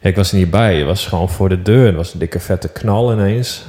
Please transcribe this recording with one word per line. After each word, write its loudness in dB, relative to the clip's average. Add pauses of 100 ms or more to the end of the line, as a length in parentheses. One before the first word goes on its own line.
ja, 2
ik 0
was 0
er 2
niet 2
bij. 2
Het 0
was -2
gewoon -2
voor -2
de 0
deur. 4
Het 4
was -6
een -12
dikke -4
vette -4
knal -2
ineens. -2